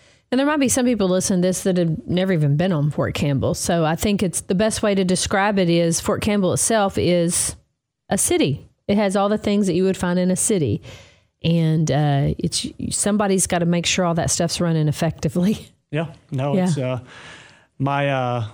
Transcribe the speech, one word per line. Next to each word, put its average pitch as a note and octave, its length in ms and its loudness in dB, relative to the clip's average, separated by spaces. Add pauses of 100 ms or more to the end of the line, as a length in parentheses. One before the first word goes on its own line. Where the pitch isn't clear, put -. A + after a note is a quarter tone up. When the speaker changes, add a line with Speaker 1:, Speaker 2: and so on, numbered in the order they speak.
(300)
Speaker 1:
And B3+ 80 0
there C4+ 80 2
might D4+ 140 0
be C4 80 2
some B3+ 160 0
people G#3 240 0
listening F#3 340 2
to F#3 60 2
this F#3 140 -4
that F#3 160 0
have E3+ 300 -2
never F#3 240 0
even D3 240 2
been F3+ 160 2
on D3+ 180 0
Fort - 240 -2
Campbell. C#3 400 0
So E3+ 300 0
I D#3 100 2
think G3+ 280 0
it's, F3+ 180 -2
the - 140 -4
best G#3+ 280 0
way G#3 120 2
to F#3+ 100 2
describe G3 540 0
it F3 120 2
is E3+ 300 2
Fort - 220 -2
Campbell G3+ 300 2
itself G#3 460 0
is E3+ 560 0 (540)
a G3+ 100 0
city. C#4+ 500 0 (200)
It G3+ 80 2
has G3+ 200 2
all G3+ 120 2
the G#3+ 100 0
things G#3 300 0
that D#3+ 60 0
you F#3 100 2
would F#3+ 120 2
find F3+ 220 0
in F3+ 140 2
a F3+ 40 0
city. D3 440 0 (640)
And, E3 480 2
uh, C#3+ 480 0
it's, - 280 -4 (240)
somebody's G3+ 560 0
gotta F3 200 0
make E3+ 200 0
sure - 180 0
all E3+ 100 0
that E3 160 0
stuff's - 300 -2
running E3 280 2
effectively. E3+ 840 -2
<laughs> - 20 - (200)
Speaker 2:
Yeah. D#3 180 -4 (180)
No, C#3+ 260 -2
Speaker 1:
Yeah. F#3 100 2
Speaker 2:
it's, D#3+ 120 0
uh, B2+ 200 -2 (800)
my, C#3 320 0
uh, B2 460 -2